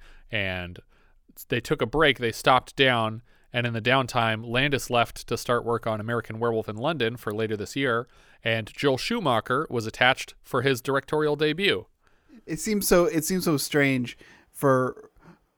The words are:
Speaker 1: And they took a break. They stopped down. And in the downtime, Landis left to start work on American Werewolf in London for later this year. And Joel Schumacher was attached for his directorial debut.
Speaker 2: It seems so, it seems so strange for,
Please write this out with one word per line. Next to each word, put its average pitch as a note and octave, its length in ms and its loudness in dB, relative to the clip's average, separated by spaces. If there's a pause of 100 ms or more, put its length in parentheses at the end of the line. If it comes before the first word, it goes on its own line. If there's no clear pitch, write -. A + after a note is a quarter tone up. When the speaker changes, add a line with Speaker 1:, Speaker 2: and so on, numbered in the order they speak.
(320)
Speaker 1:
And F#2 480 -4 (720)
they B2 120 0
took D3 220 -2
a A#2+ 40 2
break. C#3+ 300 2
They A#2 140 -2
stopped - 440 2
down. A#2 460 2 (320)
And A#2+ 140 -2
in A#2 60 -4
the A2+ 80 -4
downtime, A#2 600 2
Landis B2+ 460 0
left A#2+ 380 0
to A#2 100 -2
start A#2+ 260 0
work A2+ 220 -2
on A2 160 -2
American A2 380 -6
Werewolf A2+ 280 -2
in G#2+ 100 -8
London B2 380 -2
for A2+ 160 -8
later G#2+ 240 -2
this G2+ 200 -6
year. B2 320 -2 (360)
And A2+ 320 -2
Joel C#3 220 2
Schumacher C#3 720 0
was A#2 160 -4
attached - 560 2
for B2+ 220 -2
his C3+ 180 2
directorial D3 540 -2
debut. D3+ 500 0 (600)
Speaker 2:
It D#3+ 120 -6
seems G#3 280 -2
so, F3 180 6
it D#3 180 0
seems F#3 220 -2
so D#3+ 120 2
strange C3+ 600 0 (340)
for, C3 600 0 (460)